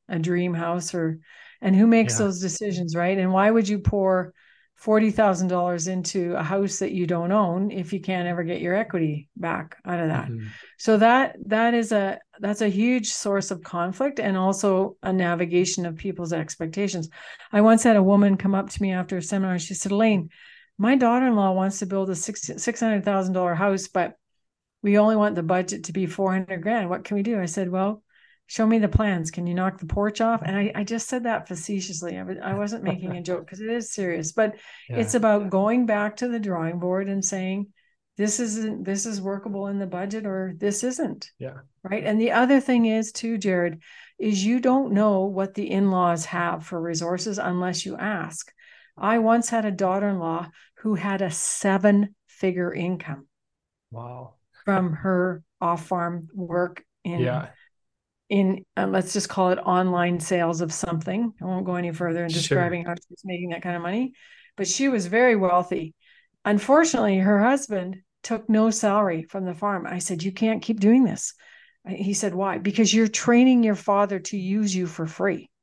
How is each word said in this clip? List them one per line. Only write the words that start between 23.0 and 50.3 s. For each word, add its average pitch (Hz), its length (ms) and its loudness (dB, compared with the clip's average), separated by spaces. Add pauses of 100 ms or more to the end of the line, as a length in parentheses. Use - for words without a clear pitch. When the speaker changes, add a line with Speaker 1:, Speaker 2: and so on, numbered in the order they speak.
Speaker 1:
thousand 190 300 0
dollar 180 200 0
house, 190 320 0
but - 280 -2 (680)
we 202 140 4
only 214 200 6
want 208 180 2
the 175 80 -2
budget 180 420 -2
to 180 80 -10
be 190 140 -2
four 185 260 0
hundred 185 300 -4
grand. 208 260 -2
What 175 160 -6
can 208 120 -4
we 202 60 0
do?" 220 160 -2
I 180 60 -2
said, 180 240 -4
"Well, 196 340 -2 (440)
show 220 200 0
me 226 120 4
the 208 100 2
plans. 185 420 0
Can 175 160 -6
you 175 60 -2
knock 185 240 -2
the 185 80 -12
porch 208 380 -2
off?" 226 200 2
And 190 140 -4
I, 202 180 0
I 214 100 -4
just 226 240 -6
said 247 160 -6
that 220 220 -2
facetiously. 180 680 -8
I 185 40 -10
w-, 185 200 -10
I 190 140 -6
wasn't 208 300 -6
making 185 300 -6
a 175 80 -10
joke 170 280 -8
'cause 190 100 -16
it 220 80 -8
is 226 240 -6
serious, 170 400 -6
but 214 220 0 (340)
Speaker 2:
Yeah. 120 80 -6
Speaker 1:
it's 240 180 -2
about 208 360 4
going 214 340 2
back 208 320 -2
to 247 120 -4
the 233 120 -4
drawing 175 380 -4
board 185 320 -2
and 196 120 -2
saying, 190 440 -4 (500)
"This 208 240 -2
isn't, 214 440 -4
this 196 200 -4
is 208 160 -6
workable 196 460 -6
in 202 120 -4
the 196 80 -4
budget 196 380 -6
or 190 320 -4
this 202 260 -2
isn't." 254 560 -6
Speaker 2:
Yeah. 131 200 -12 (240)
Speaker 1:
Right. 202 220 -6
And 214 160 0
the 233 120 2
other 254 280 6
thing 247 240 2
is 220 260 0
too, 226 280 -6
Jared, 175 420 0 (380)
is 202 260 0
you 240 160 2
don't 262 320 2
know 202 320 4
what 190 300 -4
the 202 160 -6
in-laws 180 560 2
have 175 400 -4
for 175 120 -8
resources 170 600 -4
unless 180 480 -2
you - 100 -8
ask. 165 560 -8 (460)
I 220 220 2
once 226 280 4
had 226 160 -2
a 208 60 -2
daughter-in-law 185 800 -2 (340)